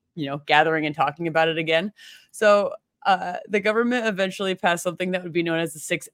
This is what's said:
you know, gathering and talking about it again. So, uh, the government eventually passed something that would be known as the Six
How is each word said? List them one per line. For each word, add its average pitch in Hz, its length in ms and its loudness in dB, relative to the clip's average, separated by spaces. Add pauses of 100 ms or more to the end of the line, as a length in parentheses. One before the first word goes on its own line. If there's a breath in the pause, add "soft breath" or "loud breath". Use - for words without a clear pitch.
(140)
you 151 120 -6
know, 143 200 -8
gathering 156 380 4
and 151 100 -2
talking 147 320 -2
about 160 220 2
it 160 80 -2
again. 165 360 -2 (380 loud breath)
So, 208 440 2 (320)
uh, 180 320 0 (100)
the 202 120 0
government 226 460 0
eventually 190 480 -2
passed 175 280 0
something 180 300 -4
that 185 100 -4
would 175 100 -10
be 170 100 0
known 165 160 0
as 165 140 -2
the 156 60 -14
Six - 360 -6